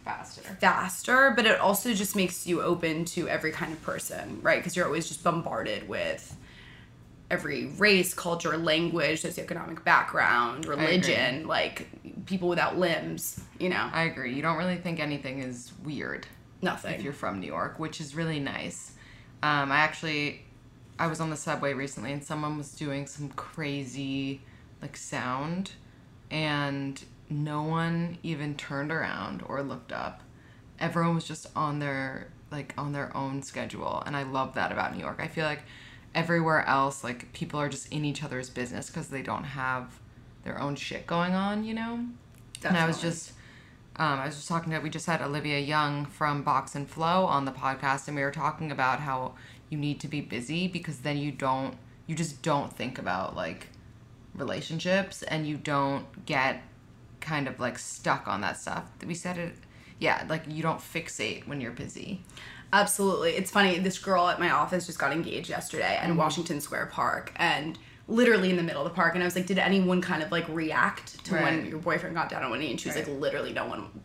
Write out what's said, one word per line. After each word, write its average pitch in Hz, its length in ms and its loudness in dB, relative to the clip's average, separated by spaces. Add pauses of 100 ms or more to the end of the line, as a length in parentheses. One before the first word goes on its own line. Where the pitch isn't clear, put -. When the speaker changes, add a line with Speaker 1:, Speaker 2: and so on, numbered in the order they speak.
Speaker 1:
Faster. - 380 -10
Speaker 2:
faster, 208 920 4
but 226 100 6
it 214 140 8
also 202 340 4
just 202 240 2
makes 180 280 2
you 170 160 2
open 165 440 2
to 165 240 -2
every 156 220 2
kind 151 200 -4
of 156 100 -8
person, - 600 -6
right? 139 200 6
'Cause 175 140 -4
you're 180 120 4
always 160 200 0
just - 160 -10
bombarded 113 640 0
with 87 480 -4 (920)
every 143 380 -2 (100)
race, 190 380 8
culture, 170 420 0
language, 160 640 4
socioeconomic 165 600 -6
background, 127 840 6
Speaker 1:
I 147 80 -2
agree. 151 120 2
Speaker 2:
religion, 135 640 4
like, 95 400 0 (380)
people 180 240 2
without 175 300 2
limbs, 165 600 0 (180)
you 185 100 2
know? 110 240 2
Speaker 1:
I 160 100 2
agree. 131 300 -2
You 139 80 -2
don't 160 160 2
really 180 200 0
think 170 220 -4
anything 139 440 -4
is 123 280 -10 (120)
weird 73 420 -6 (380)
Speaker 2:
Nothing. 98 320 -2
Speaker 1:
if - 80 -8
you're 139 100 -4
from 101 260 -4
New 90 60 -8
York, 87 320 -4
which 156 240 -6
is 139 140 -10
really 160 240 -2
nice. - 540 -6 (500)
Um, 143 280 4
I 143 60 6
actually, 151 640 2 (560)
I 165 80 2
was 160 140 -2
on 160 100 0
the 151 80 -4
subway 143 360 0
recently 135 380 -6
and 143 120 -6
someone 151 340 -2
was 143 140 -8
doing 143 340 -4
some 147 240 -10
crazy, 139 1120 -4 (400)
like, - 160 -10
sound, 143 760 -2 (580)
and 143 720 0 (260)
no 151 320 -2
one 165 600 0
even 147 320 -2
turned 143 360 -4
around 98 560 -2
or 131 140 -4
looked 131 300 -6
up. - 320 -6 (560)
Everyone 170 340 2
was 165 120 0
just - 200 -10 (100)
on 147 220 0
their, 135 520 -4 (200)
like, 147 260 -8
on 147 160 -2
their 143 240 -4
own 139 280 -2
schedule, 107 640 -4
and 143 100 -2
I 139 60 -2
love 131 320 -2
that 92 160 0
about 98 240 -2
New 87 80 -6
York. 73 160 -6
I 156 80 -4
feel 160 180 -2
like 147 160 -2 (540)
everywhere 165 500 4
else, 135 380 2
like, 123 300 -8
people 156 260 -4
are 143 100 0
just - 240 -8
in 151 100 0
each 147 200 -2
other's 131 260 -6
business 123 400 -6
'cause 160 200 -8
they 139 120 -6
don't - 220 -4
have 131 560 -4 (440)
their - 160 -6
own 143 160 -2
shit - 300 -8
going 175 300 2
on, 202 280 0
you 220 80 -4
know? 233 360 -4 (560)
And 175 120 4
I 165 120 6
was 165 80 2
Speaker 2:
Definitely. - 60 -6
Speaker 1:
just, 170 300 -2 (640)
um, 147 220 2
I 131 60 -4
was 147 100 -6
just 147 120 -12
talking 165 240 0
to, 156 80 0
we 151 100 -4
just 160 160 -6
had 160 160 2
Olivia 143 380 0
Young 143 480 2
from 147 340 0
Box 135 320 0
and 143 160 -6
Flow 170 360 4
on 139 200 2
the 135 60 -2
podcast, 135 560 0
and 147 100 -4
we 139 60 0
were 143 80 0
talking 156 400 -2
about 131 300 2
how 131 340 -4 (340)
you 156 80 -4
need 147 220 0
to - 80 -8
be 147 120 -2
busy 139 480 -2
because 175 340 -4
then 147 160 0
you 143 140 -2
don't, 135 460 0 (300)
you 160 80 -2
just 160 260 -4
don't 143 340 0
think 123 220 -6
about, 92 380 -2
like, 87 320 -6 (680)
relationships, 165 880 -2
and 156 240 -2
you 147 120 -2
don't 139 680 -2
get 135 380 0 (560)
kind 147 280 -2
of, 107 120 -8
like, 120 180 -2
stuck - 500 -2
on 101 140 -2
that 95 160 0
stuff. - 280 -6 (200)
We 165 80 -4
said 180 240 -6
it, 170 160 -6 (460)
yeah, - 280 2
like, 160 200 -2
you 151 160 -4
don't 160 160 0
fixate - 680 -6
when 143 160 -6
you're 117 100 -4
busy. - 520 -10 (480)
Speaker 2:
Absolutely. 190 600 4
It's 185 200 0
funny, 190 280 6
this 190 180 2
girl 180 320 4
at 160 100 2
my 170 120 4
office 165 340 2
just 160 140 -10
got 139 120 2
engaged 160 380 -2
yesterday - 520 0
in 170 100 2
Speaker 1:
Mm-hmm. 165 80 6
Speaker 2:
Washington 156 420 2
Square - 320 -4
Park, - 420 0
and 160 420 2 (300)
literally 226 440 6
in 180 60 6
the 170 60 4
middle 151 220 0
of 170 40 -2
the 170 60 -8
park, 165 200 4
and 180 80 2
I - 20 2
was 180 100 0
like, 185 120 0
"Did 190 100 2
anyone 185 440 6
kind 175 220 0
of, 156 80 -4
like, 165 180 2
react 156 760 -2
to 190 80 0
when 156 100 4
Speaker 1:
Right. 160 220 2
Speaker 2:
your 156 140 -6
boyfriend 165 360 0
got 160 140 0
down 156 140 -2
on 127 80 -2
one 120 80 -2
knee?" 151 120 -2
And 160 80 -4
she - 80 -6
was - 80 -2
Speaker 1:
Right. 151 120 -2
Speaker 2:
like, 139 120 -4
"Literally 139 340 -2
no - 120 -2
one - 240 -6 (160)